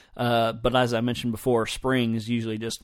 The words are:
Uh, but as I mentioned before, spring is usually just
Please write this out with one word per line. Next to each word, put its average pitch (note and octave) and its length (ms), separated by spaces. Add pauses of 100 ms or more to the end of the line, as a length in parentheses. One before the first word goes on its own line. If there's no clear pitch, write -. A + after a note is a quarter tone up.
(160)
Uh, A#2 360
but A#2 220
as B2 180
I A2+ 80
mentioned A#2+ 320
before, A2+ 360
spring B2 480
is A2 120
usually A2+ 300
just A2+ 260